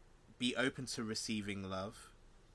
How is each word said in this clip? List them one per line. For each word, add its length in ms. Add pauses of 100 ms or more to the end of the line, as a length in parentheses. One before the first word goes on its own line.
(380)
be 180
open 320
to 160
receiving 600
love, 480 (440)